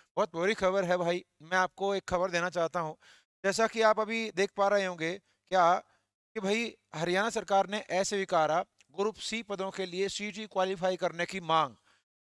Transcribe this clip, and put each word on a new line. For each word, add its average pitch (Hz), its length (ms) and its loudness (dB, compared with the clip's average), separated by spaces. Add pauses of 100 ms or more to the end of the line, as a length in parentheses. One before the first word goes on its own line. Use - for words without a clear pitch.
(160)
बहुत 196 160 0
बुरी 180 220 0
खबर 190 300 2
है 180 120 2
भाई। 180 280 0 (180)
मैं 175 160 0
आपको 196 360 0
एक 190 100 -4
खबर 185 260 0
देना 175 200 0
चाहता 170 300 -2
हूँ। 156 160 -8 (480)
जैसा 202 220 2
कि 226 160 0
आप 220 180 6
अभी 220 300 -4
देख 190 260 0
पा 196 120 2
रहे 202 160 2
होंगे 175 340 -4 (300)
क्या 180 260 6 (600)
कि 220 60 -8
भाई 220 360 -2 (180)
हरियाणा 175 360 0
सरकार 196 380 2
ने 208 120 -6
अस्वीकारा 180 840 0 (320)
ग्रुप 208 200 -2
सी 226 260 -6
पदों 190 280 -6
के 190 160 -6
लिए 185 220 -4
सीटी 208 380 -8
क्वालिफाई 190 500 -2
करने 170 300 -4
की 190 140 -8
मांग। 160 340 2 (480)